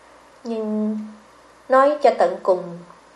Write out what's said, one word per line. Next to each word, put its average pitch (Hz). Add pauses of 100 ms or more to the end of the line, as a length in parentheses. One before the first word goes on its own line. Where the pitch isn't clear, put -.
(440)
Nhưng 214 (720)
nói 277
cho 240
tận 185
cùng, 180 (520)